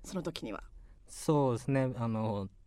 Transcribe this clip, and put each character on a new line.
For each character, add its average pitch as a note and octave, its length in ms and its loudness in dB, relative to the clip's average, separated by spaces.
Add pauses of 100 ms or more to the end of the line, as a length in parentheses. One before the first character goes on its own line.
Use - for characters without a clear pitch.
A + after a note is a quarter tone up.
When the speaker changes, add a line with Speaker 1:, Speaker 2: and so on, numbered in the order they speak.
Speaker 1:
そ - 100 -10
の F3 80 -2
時 D#3+ 220 -6
に A2 80 -8
は。 - 100 -10 (460)
Speaker 2:
そ C#3 460 2
う - 20 2
で - 60 -6
す - 80 -2
ね。 C3 260 4
あ A#2 100 0
の、 A2 420 0 (180)